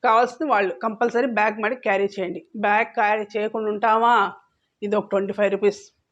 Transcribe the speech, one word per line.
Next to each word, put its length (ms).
కావాల్సిన 440
వాళ్ళు 260
కంపల్సరీ 520
బ్యాగ్ 360
మరి 140
క్యారీ 280
చేయండి. 420
బ్యాగ్ 300
క్యారీ 400
చేయకుండా 340
ఉంటామా, 640
ఇది 140
ఒక 120
ట్వంటీ 240
ఫైవ్ 200
రూపీస్, 300